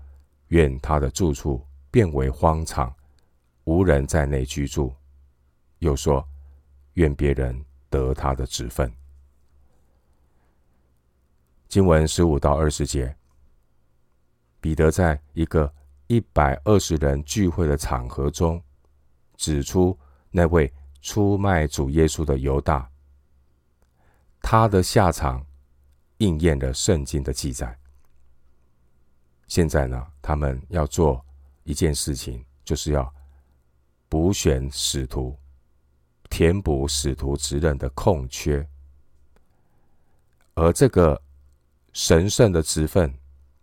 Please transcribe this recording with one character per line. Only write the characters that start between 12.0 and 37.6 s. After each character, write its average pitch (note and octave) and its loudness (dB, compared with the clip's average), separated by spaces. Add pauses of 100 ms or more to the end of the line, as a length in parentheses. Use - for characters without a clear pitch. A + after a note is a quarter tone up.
十 - 0
五 D#2+ 4
到 C#2+ 2
二 D2+ 2
十 D2 -4
节， C2 -6 (1400)
彼 D#2 -2
得 D#2 4
在 D#2+ 2 (120)
一 E2 -2
个 D2+ 0 (320)
一 A#2 2
百 C#2+ 0 (100)
二 G#2 4
十 E2+ -2
人 C#2+ 0
聚 G2 0
会 E2 -2
的 D2 0
场 B1 -6
合 C#2 -4
中， E2+ -2 (760)
指 D2+ -2
出 F#2 2 (320)
那 F2 4
位 D#2 2 (300)
出 G2+ 0
卖 F#2+ 2
主 C#2 -4
耶 D#2+ 4
稣 D#2 -2
的 C#2+ 0
犹 C2+ -2
大， C#2 -2 (1500)
他 A2+ 4
的 G2 4
下 F#2+ 2
场 C2+ -4 (720)
应 F2+ 2
验 D#2+ 2
了 C2+ -4
圣 D2+ 0
经 C#2+ -6
的 C#2 -6
记 C#2 -6
载。 B1 -10 (1700)
现 E2+ 0
在 D2+ 0
呢， B1+ -8 (160)
他 D#2 -2
们 C#2 -4 (100)
要 D#2+ -2
做 D2 0 (420)
一 D#2 -6
件 D#2 0
事 C#2+ -6
情， A#1+ -12 (220)
就 D#2+ -4
是 D2+ -4
要 C2+ -4 (920)
补 E2 0
选 C#2 -2
使 - -4
徒， B1+ -8 (920)
填 F2 2
补 C#2 -2
使 C#2 -4
徒 C#2 -4
职 C#2+ -6
任 D2+ 0